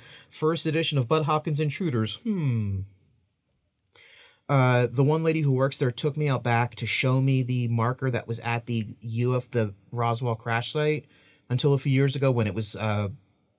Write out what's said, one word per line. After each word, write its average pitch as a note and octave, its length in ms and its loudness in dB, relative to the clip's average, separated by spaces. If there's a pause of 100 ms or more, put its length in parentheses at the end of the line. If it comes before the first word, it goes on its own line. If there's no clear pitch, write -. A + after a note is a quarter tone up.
(300)
first D#3+ 340 -2
edition D#3 320 0
of B2+ 100 0
Bud D#3+ 180 2
Hopkins D3+ 360 -2
Intruders. C#3+ 640 -2
Hmm." A#2+ 580 -2 (1700)
Uh, B2+ 420 4
the C3 140 2
one D#3 180 2
lady D#3+ 200 2
who C#3+ 100 2
works C3 240 0
there B2+ 140 0
took D3 260 -2
me D3+ 100 0
out C3+ 160 0
back A#2+ 340 0
to A#2+ 100 -4
show C3 340 2
me C3 220 2
the B2 260 -2
marker A#2 420 0
that A2+ 160 -4
was A2+ 140 -6
at A#2 240 -4
the A2+ 380 -4
U A#2+ 340 -2
F, A#2+ 140 -6
the G#2+ 240 -2 (180)
Roswell A#2 420 -2
crash A#2 380 -4
site, D3+ 320 -2 (460)
until C#3 240 2
a C3+ 40 2
few C#3 140 0
years C3+ 240 2
ago C3+ 140 2
when A#2+ 160 2
it F#2+ 80 -4
was, G#2+ 220 -6
uh, G#2 340 -2 (480)